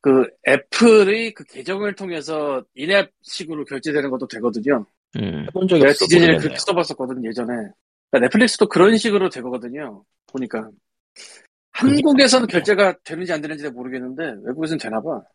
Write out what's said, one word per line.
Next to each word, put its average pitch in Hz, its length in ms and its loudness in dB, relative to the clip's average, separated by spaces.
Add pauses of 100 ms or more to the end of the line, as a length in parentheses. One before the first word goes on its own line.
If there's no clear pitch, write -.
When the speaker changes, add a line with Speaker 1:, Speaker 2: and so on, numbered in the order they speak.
Speaker 1:
그 131 260 4 (200)
애플의 214 840 4
그 - 100 -20
계정을 190 520 -8
통해서 151 680 -6 (120)
인앱식으로 160 920 -4
결제되는 143 440 -4
것도 127 180 -6
되거든요. 113 580 -2 (320)
Speaker 2:
음. 87 300 -6
Speaker 3:
해본 185 200 -4
적이 175 140 4
Speaker 1:
내가 139 100 6
Speaker 3:
없어서 - 140 0
Speaker 1:
디즈니를 165 300 6
Speaker 3:
모르겠네요. 151 60 -2
Speaker 1:
그렇게 147 180 -6
써봤었거든, 135 680 -4
예전에. 117 220 -6 (640)
그러니까 131 160 2
넷플릭스도 220 420 4
그런 208 300 6
식으로 202 320 0
되거든요, 123 760 -10 (280)
보니까. 113 380 -8 (1000)
한국에서는 269 760 4
결제가 185 560 2
되는지 170 300 -8
안 151 80 -4
되는지 151 220 -10
내가 139 120 -10
모르겠는데 127 480 -10 (200)
외국에서는 156 360 -6
되나 110 220 -6
봐. 143 200 -8 (140)